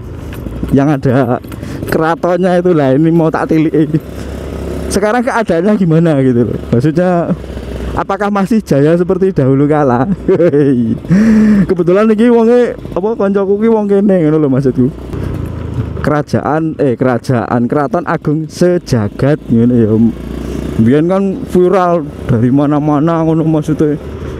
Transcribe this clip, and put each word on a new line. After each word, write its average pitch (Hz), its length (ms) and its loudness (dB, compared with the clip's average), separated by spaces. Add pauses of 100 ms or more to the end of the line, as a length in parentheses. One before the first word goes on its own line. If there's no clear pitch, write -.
(720)
Yang 139 160 4 (100)
ada 123 400 0 (500)
keratonnya 175 720 0
itu 180 120 2
lah. 139 240 2
Ini 160 160 4
mau 160 160 4
tak 160 240 -2
tilik. 156 360 2 (1000)
Sekarang 214 320 0
keadaannya 208 560 0
gimana 165 480 2
gitu 120 240 2
loh? - 80 -4 (160)
Maksudnya, 160 560 0 (640)
apakah 202 400 -4
masih 196 320 0
jaya 151 320 2
seperti 180 400 0
dahulu 135 320 2
kala? 143 400 2 (760)
<laughs> 214 840 2
Kebetulan 185 400 2
iki 233 240 4
wonge 233 400 4
apa, - 400 -6
kancaku 196 480 0
ki 226 80 2
wong 214 160 2
kene, 196 400 2
ngono 156 160 2
lho 143 80 2
maksudku. 127 400 2 (1120)
Kerajaan, 147 800 -2
eh, 123 160 0
kerajaan, 120 720 -2
Keraton 147 400 -2
Agung 156 400 -2
Sejagat, 151 880 0 (160)
ngene 120 320 4
ya. 107 80 2 (880)
Mbiyen 147 320 2
kan 196 320 -2
viral 180 640 2 (160)
dari 123 260 2
mana-mana, 147 760 2
ngono 160 180 0
maksudnya. 151 560 0 (400)